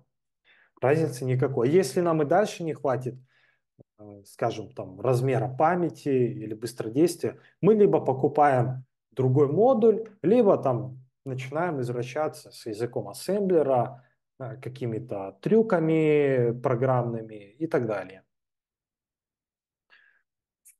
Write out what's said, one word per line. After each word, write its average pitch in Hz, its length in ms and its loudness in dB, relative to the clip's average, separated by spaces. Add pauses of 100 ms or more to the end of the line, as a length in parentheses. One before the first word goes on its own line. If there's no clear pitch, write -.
(840)
Разницы 143 440 0
никакой. 127 440 0
Если 180 320 2
нам 160 200 2
и 147 40 -2
дальше 180 380 0
не 151 100 -4
хватит, 127 420 -4 (840)
э, 101 280 -20
скажем, 107 460 -6
там, 95 280 -14
размера 123 480 0
памяти 160 600 -2
или 110 440 -2
быстродействия, 120 840 -4 (240)
мы 202 120 6
либо 175 260 4
покупаем 131 840 2 (280)
другой 131 400 2
модуль, 220 560 4 (140)
либо 202 360 4
там 127 400 -4 (280)
начинаем 135 540 -6
извращаться 123 720 -6
с - 140 -16
языком 113 420 -6
ассемблера, 160 960 0 (360)
э, 117 220 -14
какими-то 110 800 -8
трюками 156 1120 2 (100)
программными 117 960 -2
и 160 80 -6
так 147 180 -2
далее. 92 380 -8 (2500)